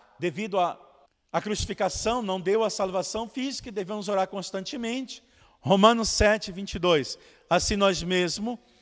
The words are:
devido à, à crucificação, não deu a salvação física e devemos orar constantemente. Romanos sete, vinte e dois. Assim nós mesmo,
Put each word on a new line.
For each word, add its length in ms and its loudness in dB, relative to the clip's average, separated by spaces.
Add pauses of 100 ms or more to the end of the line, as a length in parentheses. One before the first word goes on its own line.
(180)
devido 400 -4
à, 220 0 (540)
à 80 0
crucificação, 800 -2
não 180 -2
deu 240 2
a 60 0
salvação 580 -4
física 400 -8
e 60 -12
devemos 340 -6
orar 200 0
constantemente. 960 -8 (380)
Romanos 480 6
sete, 420 2
vinte 260 -10
e 40 -6
dois. 400 2 (300)
Assim 260 2
nós 260 2
mesmo, 560 -2 (240)